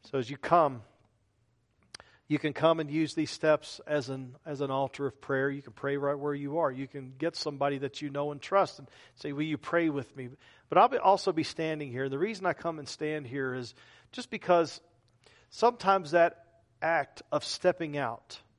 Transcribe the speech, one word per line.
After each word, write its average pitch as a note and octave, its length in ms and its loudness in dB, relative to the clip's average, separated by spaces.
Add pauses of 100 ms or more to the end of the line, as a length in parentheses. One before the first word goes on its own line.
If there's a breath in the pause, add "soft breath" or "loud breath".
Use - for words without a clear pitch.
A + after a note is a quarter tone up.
So - 140 -4
as A#2 120 -4
you C#3+ 60 -8
come, C#3+ 460 2 (1500 soft breath)
you D3 100 0
can D3 160 -2
come D#3+ 260 4
and D3+ 100 -4
use D#3 240 -2
these D3+ 160 -2
steps - 560 0
as D3 220 -2
an, C3 280 -10 (100)
as C#3+ 160 -6
an C3+ 80 -4
altar C3+ 360 -2
of - 140 -8
prayer. C3+ 300 0
You C#3 100 -8
can A#2+ 140 -20
pray C#3 240 -2
right C#3+ 200 0
where D3 140 -2
you C#3+ 260 -4
are. D#3 120 2
You C3 180 -8
can C3 300 -14
get E3 180 -4
somebody C#3+ 420 -2
that C3+ 220 -6
you D3 80 -6
know C#3+ 240 -4
and C#3+ 80 -12
trust - 380 2
and C#3 100 -20 (280 loud breath)
say, D3 160 -8
"Will C#3+ 100 -2
you D#3 160 -2
pray E3+ 320 2
with C#3 260 -6
me?" B2 140 -10 (400 soft breath)
But - 80 6
I'll A3+ 100 8
be, C4 80 0
also F#3+ 360 4
be D#3+ 100 0
standing D#3 480 -4
here. C3 180 -4
The C3+ 100 -4
reason F#3+ 280 -2
I E3+ 80 2
come E3 240 -6
and C#3 100 -12
stand D3+ 380 -6
here C3 260 -4
is B2 220 -8 (380 soft breath)
just - 180 -10
because F3 500 2 (680 soft breath)
sometimes G3 600 2
that E3+ 340 4 (340)
act D#3+ 500 -2
of D3 140 -2
stepping E3+ 540 0
out - 420 -6 (180)